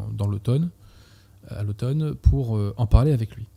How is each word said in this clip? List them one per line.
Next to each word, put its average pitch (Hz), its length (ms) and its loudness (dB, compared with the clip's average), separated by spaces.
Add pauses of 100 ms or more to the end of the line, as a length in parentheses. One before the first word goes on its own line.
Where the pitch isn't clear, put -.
(140)
dans 104 140 -2
l'automne, 123 420 -2 (800)
à - 160 -8
l'automne, 135 500 -4
pour, 127 420 2
euh, 101 220 -2
en 120 80 0
parler 131 280 6
avec 113 220 -2
lui. 110 220 -14